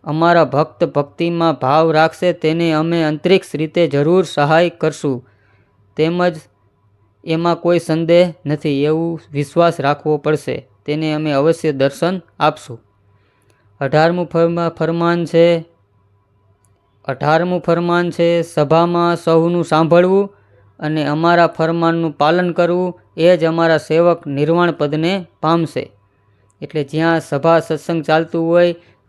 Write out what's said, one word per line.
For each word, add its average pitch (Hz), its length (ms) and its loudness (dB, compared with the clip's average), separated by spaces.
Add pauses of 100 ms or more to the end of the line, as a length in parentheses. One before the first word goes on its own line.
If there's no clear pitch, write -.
"અમારા 165 400 2
ભક્ત 139 400 -2
ભક્તિમાં 165 680 -2
ભાવ 151 360 0
રાખશે 160 420 0
તેને 165 400 -2
અમે 165 320 0
અંતરિક્ષ 165 500 0
રીતે 160 320 0
જરૂર 151 380 0
સહાય 160 460 2
કરશું, 151 580 -6 (680)
તેમજ 175 400 0 (880)
એમાં 165 360 -2
કોઈ 175 180 2
સંદેહ 170 560 2 (120)
નથી 147 380 -2
એવું 160 360 -2 (120)
વિશ્વાસ 156 480 0
રાખવો 147 360 -2
પડશે, 143 520 -4 (180)
તેને 156 280 -4
અમે 151 180 -4
અવશ્ય 156 400 0
દર્શન 139 480 -2 (200)
આપશું." 151 420 -4 (960)
અઢારમું 160 460 0
ફરમા-, 170 420 -2
ફરમાન 170 560 -2
છે, 165 400 2 (1400)
અઢારમું 165 560 -2
ફરમાન 175 500 0
છે, 170 320 0
"સભામાં 170 760 0
સૌનું 170 480 0
સાંભળવું 175 680 2 (440)
અને 151 280 -4
અમારા 170 400 2
ફરમાનનું 165 680 -2
પાલન 170 400 0
કરવું 175 480 -2 (160)
એ 175 200 4
જ 156 80 -2
અમારા 165 340 2
સેવક 170 480 0
નિર્વાણ 160 460 0
પદને 160 540 -2 (160)
પામશે." 160 480 -2 (720)
એટલે 147 220 -6
જ્યાં 160 360 -2
સભા 160 400 0
સત્સંગ 160 420 -6
ચાલતું 165 440 -2
હોય 175 280 2 (340)